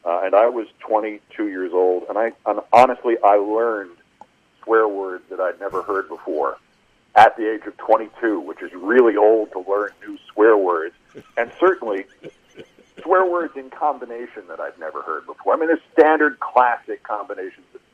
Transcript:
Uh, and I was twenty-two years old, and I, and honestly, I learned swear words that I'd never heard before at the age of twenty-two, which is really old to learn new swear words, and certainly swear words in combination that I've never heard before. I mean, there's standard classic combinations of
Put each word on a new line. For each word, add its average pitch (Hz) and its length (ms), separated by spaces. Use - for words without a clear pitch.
Uh, 85 200
and 95 100
I 110 160
was 120 160
twenty-two 107 680
years 92 220
old, 90 380
and 98 80
I, 113 140
and 104 140
honestly, 123 500
I 101 120
learned 107 560
swear 110 240
words 95 420
that 90 100
I'd 90 200
never 95 240
heard 98 260
before 78 480
at 107 240
the 110 100
age 110 200
of 104 100
twenty-two, 110 640
which - 240
is 85 100
really 107 420
old 107 360
to 95 80
learn 98 320
new 104 140
swear 107 240
words, 87 380
and 117 220
certainly 180 460
swear 185 260
words 170 260
in 131 140
combination 123 800
that 82 120
I've 73 200
never 78 220
heard 76 260
before. - 260
I 139 40
mean, 160 100
there's 165 140
standard 151 460
classic 120 640
combinations 101 600
of - 60